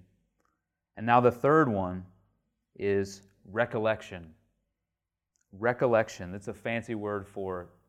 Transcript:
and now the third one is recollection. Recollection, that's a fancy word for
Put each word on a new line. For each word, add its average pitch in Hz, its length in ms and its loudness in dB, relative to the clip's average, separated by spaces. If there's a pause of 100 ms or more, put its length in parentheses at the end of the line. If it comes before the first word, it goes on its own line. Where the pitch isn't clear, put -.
(1000)
and 110 80 -6
now 120 120 8
the 120 120 6
third 143 360 4
one 92 380 -2 (760)
is 98 440 -2 (240)
recollection. 107 840 -4 (1200)
Recollection, 110 800 0
that's 101 160 -12
a 110 40 -8
fancy 117 420 -6
word 104 320 -4
for 92 440 -8 (180)